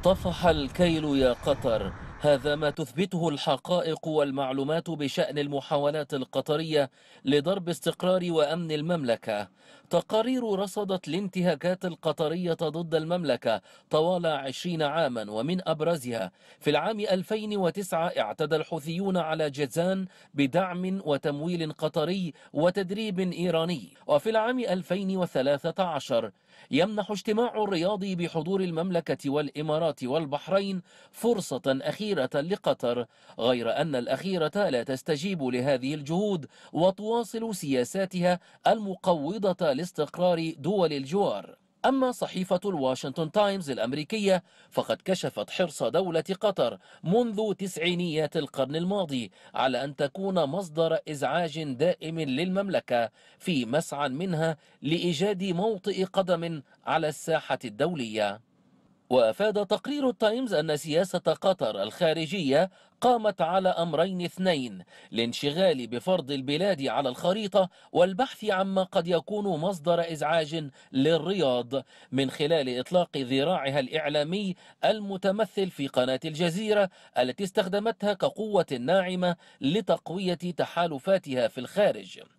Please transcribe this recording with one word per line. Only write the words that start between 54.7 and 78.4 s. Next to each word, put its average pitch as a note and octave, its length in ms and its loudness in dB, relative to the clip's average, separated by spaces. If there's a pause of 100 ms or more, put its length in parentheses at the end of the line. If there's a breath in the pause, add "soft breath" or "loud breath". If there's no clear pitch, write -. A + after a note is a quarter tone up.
لإيجاد F3 640 0
موطئ F#3+ 600 -2
قدم E3+ 580 0 (240 soft breath)
على D#3 220 0
الساحة D3+ 560 -2
الدولية. A2 760 -2 (680)
وأفاد F#3 560 4
تقرير C4+ 420 0
التايمز A3+ 460 0
أن D#3 220 2
سياسة E3+ 420 0
قطر D3+ 640 0
الخارجية D#3+ 880 2 (300 soft breath)
قامت A3 400 4
على F#3 280 2
أمرين F3 560 0
اثنين: C#3 600 -2 (280 loud breath)
الانشغال C#3+ 760 0
بفرض C3 440 -2
البلاد C#3+ 560 0
على B2 220 0
الخريطة، F#3+ 600 2 (240 loud breath)
والبحث F#3+ 520 2
عما F#3+ 380 2
قد F3 260 0
يكون F#3 520 0
مصدر E3+ 520 0
إزعاج D#3 580 0 (220 loud breath)
للرياض C#3+ 760 2 (440 loud breath)
من C3 180 2
خلال C#3+ 480 0
إطلاق F3 380 0
ذراعها C#3 640 0
الإعلامي D3+ 720 -2 (300 loud breath)
المتمثل G3 840 0
في C3+ 160 -4
قناة B2+ 380 2
الجزيرة F#3 640 2 (280 loud breath)
التي B2+ 260 0
استخدمتها G3+ 680 0
كقوة F3+ 680 0